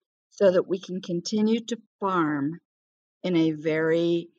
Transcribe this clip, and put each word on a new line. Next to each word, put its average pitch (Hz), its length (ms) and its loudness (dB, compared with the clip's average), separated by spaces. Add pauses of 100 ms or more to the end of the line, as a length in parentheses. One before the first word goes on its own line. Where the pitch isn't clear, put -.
(320)
so 196 200 4
that 180 160 2
we 185 120 -4
can 185 220 -10
continue 214 640 -2
to 226 120 -8 (220)
farm 160 600 -2 (640)
in 180 140 0
a 160 140 4
very 165 880 0